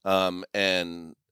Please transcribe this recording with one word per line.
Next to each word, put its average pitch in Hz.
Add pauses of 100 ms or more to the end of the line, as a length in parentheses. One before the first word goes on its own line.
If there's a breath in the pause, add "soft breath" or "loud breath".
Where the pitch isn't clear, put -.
Um, 92
and 87 (180)